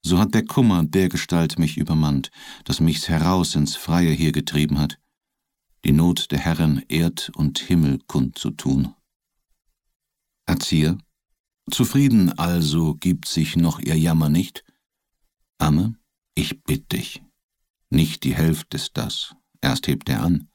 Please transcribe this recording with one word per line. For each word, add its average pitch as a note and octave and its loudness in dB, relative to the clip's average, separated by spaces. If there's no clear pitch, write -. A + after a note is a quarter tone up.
So F2 2
hat G#2 2
der A2+ 2
Kummer G2+ 2
dergestalt F2 0
mich D#2 0
übermannt, D2+ 0
dass - -4
mich's D#2+ 0
heraus E2+ 0
ins D2+ 0
Freie E2+ 0
hier D#2 0
getrieben D2+ 0
hat, D2 -2
die C#2+ 4
Not E2 2
der D2 -2
Herren D#2 0
Erd E2 -2
und D2 -2
Himmel D2 2
kundzutun. C2+ -2
Erzieher, D#2+ 0
zufrieden A#2+ 4
also D#2+ 0
gibt - -2
sich - -2
noch E2+ 0
ihr D#2+ -2
Jammer D#2+ 2
nicht? E2+ -2
Amme, F2 2
ich - -6
bitt - -4
dich, - -8
nicht - 0
die C3 0
Hälfte D#2 0
ist - -8
das, - -8
erst - -2
hebt - -4
er A2 -2
an. D#2+ 0